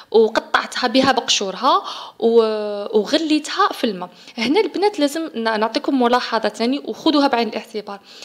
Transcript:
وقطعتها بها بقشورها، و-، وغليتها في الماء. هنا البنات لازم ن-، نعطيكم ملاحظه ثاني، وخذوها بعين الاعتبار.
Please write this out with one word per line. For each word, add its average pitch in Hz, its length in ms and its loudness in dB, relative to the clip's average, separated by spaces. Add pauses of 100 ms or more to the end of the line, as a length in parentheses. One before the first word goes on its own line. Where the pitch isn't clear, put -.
(120)
وقطعتها 220 760 2
بها 262 240 4
بقشورها، 240 720 0 (360)
و-، 214 800 2
وغليتها 302 720 0
في - 100 -6
الماء. 185 260 -4 (280)
هنا 247 220 0
البنات 392 400 0
لازم 294 360 -2
ن-، 226 240 -2
نعطيكم 262 420 0
ملاحظه 233 480 2
ثاني، 254 360 -2
وخذوها 285 420 2
بعين 233 220 0
الاعتبار. 208 500 -10 (260)